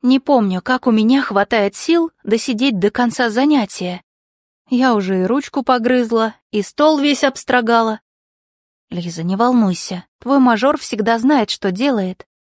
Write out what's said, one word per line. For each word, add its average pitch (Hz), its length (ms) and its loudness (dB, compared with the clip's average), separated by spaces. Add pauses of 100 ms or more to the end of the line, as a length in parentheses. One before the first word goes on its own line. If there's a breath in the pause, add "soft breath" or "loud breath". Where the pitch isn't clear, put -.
Не 254 160 2
помню, 208 420 0
как 254 280 -2
у - 20 2
меня 226 320 2
хватает 202 540 -2
сил 330 340 0 (140)
досидеть 226 560 -2
до 202 100 2
конца 240 400 -2
занятия. 214 720 -2 (680)
Я 247 280 2
уже 190 260 0
и - 20 0
ручку 262 380 -2
погрызла, 233 720 0 (160)
и 208 120 -2
стол 302 360 2
весь 285 240 0
обстрогала. 233 760 0 (920)
«Лиза, 170 320 -8
не 185 140 -2
волнуйся, 208 680 0 (140)
твой 269 220 2
мажор 254 380 2
всегда 226 420 -2
знает, 254 280 2
что - 220 -4
делает», — 202 560 -4 (340)